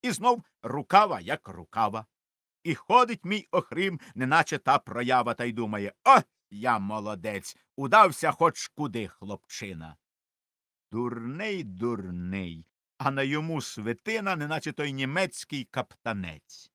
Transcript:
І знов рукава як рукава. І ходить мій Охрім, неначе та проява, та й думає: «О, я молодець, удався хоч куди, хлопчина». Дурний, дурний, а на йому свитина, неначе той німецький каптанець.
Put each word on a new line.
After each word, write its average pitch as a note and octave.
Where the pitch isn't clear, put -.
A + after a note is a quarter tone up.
І B3+
знов A#3+
рукава C#3+
як A2+
рукава. G#2
І D#3+
ходить A#3
мій G3
Охрім, F3
неначе C#3
та C#3
проява, B2
та A#2+
й A#2+
думає: G#2+
«О, B3
я A2+
молодець, G#2
удався D#3
хоч -
куди, A#2
хлопчина». F#2
Дурний, B2
дурний, F#2
а C3+
на C#3
йому D3+
свитина, F#3+
неначе D3+
той D3
німецький C3+
каптанець. -